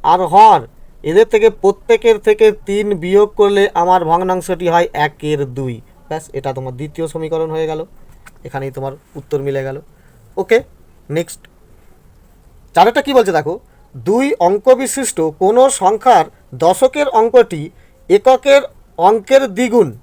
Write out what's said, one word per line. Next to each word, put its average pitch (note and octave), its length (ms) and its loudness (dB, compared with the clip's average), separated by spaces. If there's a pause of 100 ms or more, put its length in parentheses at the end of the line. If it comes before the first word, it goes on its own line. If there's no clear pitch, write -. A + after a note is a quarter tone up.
আর E3 160 2 (140)
হর G3+ 280 6 (480)
এদের G#3+ 240 4
থেকে A3 140 2 (140)
প্রত্যেকের A3 560 0 (100)
থেকে G#3+ 180 2 (220)
তিন G3+ 180 -4 (180)
বিয়োগ G3+ 260 2 (100)
করলে G3+ 240 2 (180)
আমার F3+ 280 2
ভগ্নাংশটি F3+ 640 -4
হয় E3+ 140 2 (200)
একের D3+ 320 -6 (180)
দুই। B2+ 180 -8 (340)
ব্যাস, D#3 140 -10 (140)
এটা C3+ 200 -8
তোমার C3 220 -12
দ্বিতীয় D3+ 280 -8
সমীকরণ D#3+ 480 -6
হয়ে D#3+ 160 -4
গেল, D#3 100 -8 (680)
এখানেই C3+ 300 -10
তোমার C3+ 160 -10 (260)
উত্তর D3 280 -8
মিলে C3+ 200 -6
গেল। C3+ 100 -10 (600)
ওকে, G#3 200 0 (580)
নেক্সট E3+ 240 -8 (1400)
চারেরটা A3+ 300 2
কী C#4 120 -6
বলছে G3 200 2
দেখো, D3+ 160 -4 (420)
দুই G3+ 300 -2 (220)
অঙ্ক G3 180 -2 (160)
বিশিষ্ট B3+ 360 -6 (220)
কোনো A3+ 240 2 (180)
সংখ্যার G#3 440 2 (380)
দশকের C4 440 0 (120)
অঙ্কটি A3+ 420 2 (480)
এককের C4 520 4 (380)
অঙ্কের A3 440 2 (120)
দ্বিগুণ A3 340 0 (140)